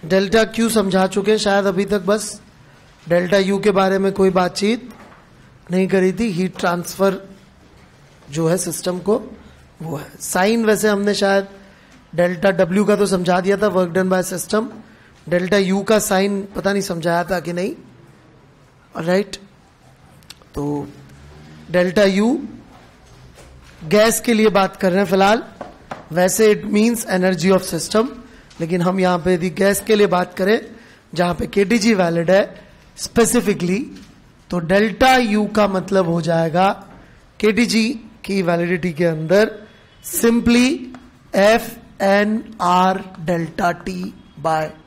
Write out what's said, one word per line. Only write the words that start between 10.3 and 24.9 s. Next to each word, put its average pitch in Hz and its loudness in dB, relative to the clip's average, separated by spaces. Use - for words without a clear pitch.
वैसे 214 2
हमने 202 0
शायद 196 0
delta 175 0
W 185 2
का 208 4
तो 202 2
समझा 180 0
दिया 196 0
था, 202 0
work 175 0
done 185 0
by 185 0
system। 208 -4
delta 175 0
U 196 0
का 214 2
sine 196 0
पता 190 -2
नहीं 202 -2
समझाया 170 -2
था 175 -4
कि 175 -10
नहीं। 190 -6
राइट, 196 -2
तो 147 -6
delta 180 2
U 202 2
gas 208 4
के 240 0
लिए 214 4
बात 190 0
कर 185 0